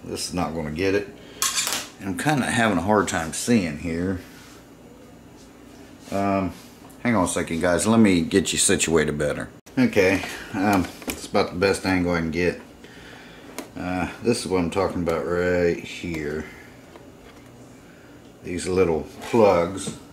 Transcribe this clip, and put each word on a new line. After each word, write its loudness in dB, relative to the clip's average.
This -8
is -10
not -2
gonna -6
get 0
it. -2
And -8
I'm -4
kinda 0
having 2
a 0
hard 2
time -4
seeing 0
here. -4
Um, 0
hang 0
on 4
a -2
second, -2
guys. 2
Let 6
me 6
get 2
you -2
situated 2
better. -4
Okay, 4
um, 2
it's -8
about 0
the -8
best 0
angle 0
I 0
can -4
get. 0
Uh, -4
this 0
is -6
what 0
I'm 0
talking -2
about -2
right 0
here. -8
These -6
little 2
plugs. 4